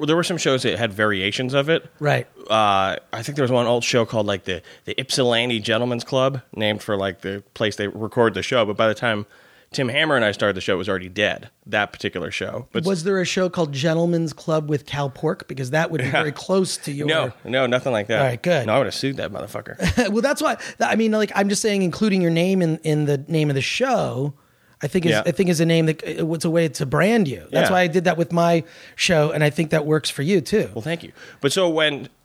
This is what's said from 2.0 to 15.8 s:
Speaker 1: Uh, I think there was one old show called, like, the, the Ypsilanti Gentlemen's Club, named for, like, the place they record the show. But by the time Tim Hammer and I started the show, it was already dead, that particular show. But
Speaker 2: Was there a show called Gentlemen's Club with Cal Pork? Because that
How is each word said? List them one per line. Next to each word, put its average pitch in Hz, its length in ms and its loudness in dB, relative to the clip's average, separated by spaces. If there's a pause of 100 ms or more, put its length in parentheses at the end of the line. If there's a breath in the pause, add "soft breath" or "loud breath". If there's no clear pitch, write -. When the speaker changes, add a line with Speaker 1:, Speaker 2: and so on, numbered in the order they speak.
Speaker 1:
Uh, 98 500 2 (140)
I 113 120 -8
think 143 140 -8
there 143 60 2
was 120 80 2
one 120 140 2
old 120 180 2
show 117 220 2
called, 107 220 0
like, 101 160 -2
the, 90 180 -6 (240 loud breath)
the - 160 -6
Ypsilanti 120 580 2
Gentlemen's 117 440 0
Club, 135 380 0 (140)
named 107 280 -2
for, 107 120 -2
like, 98 260 -4
the 98 220 -8 (120)
place 107 220 -2
they 101 100 -2
record 110 480 0
the 92 80 -4
show. 117 240 0
But 101 100 -4
by 113 100 2
the 107 60 2
time 107 320 -4 (460 soft breath)
Tim 131 180 -2
Hammer 147 260 0
and 120 80 2
I 104 80 2
started 101 240 0
the 92 60 -6
show, 101 140 0
it - 20 0
was 92 120 -4
already 92 200 -4
dead, 95 400 -2 (160)
that 104 260 -2
particular 90 380 -6
show. 101 420 -8
But 180 140 -4
Speaker 2:
Was 180 180 -2
there 190 160 0
a 180 60 -2
show 185 240 -2
called 165 240 -2
Gentlemen's 165 600 0
Club 156 360 -2
with 147 160 -2
Cal 143 240 -4
Pork? 156 380 -6
Because 131 240 -8
that 160 180 0